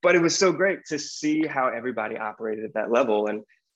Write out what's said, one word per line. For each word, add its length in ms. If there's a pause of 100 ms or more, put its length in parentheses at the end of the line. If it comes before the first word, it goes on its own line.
but 140
it 60
was 160
so 160
great 320
to 120
see 480
how 220
everybody 500
operated 460
at 120
that 160
level, 360
and 160 (320)